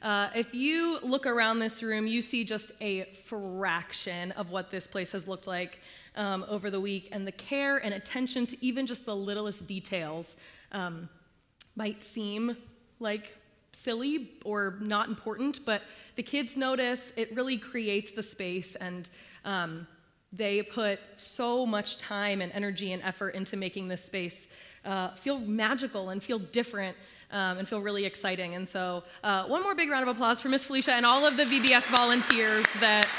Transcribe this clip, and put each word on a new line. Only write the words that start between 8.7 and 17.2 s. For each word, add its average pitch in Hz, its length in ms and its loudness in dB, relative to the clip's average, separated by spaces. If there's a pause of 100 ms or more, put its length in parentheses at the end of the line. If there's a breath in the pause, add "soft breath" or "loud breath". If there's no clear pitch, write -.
just 247 180 -6
the 214 120 -4
littlest 202 500 -4
details, 170 720 -6 (380 loud breath)
um, 170 360 -6 (640)
might 214 280 -4
seem, 220 520 -2 (440)
like, 214 360 -4 (360)
silly 254 600 -4 (120)
or 202 360 -2
not 214 260 2
important, 226 580 -4
but 214 160 2 (360 loud breath)
the - 60 -2
kids 285 320 -2
notice. 254 600 0
It 226 180 -4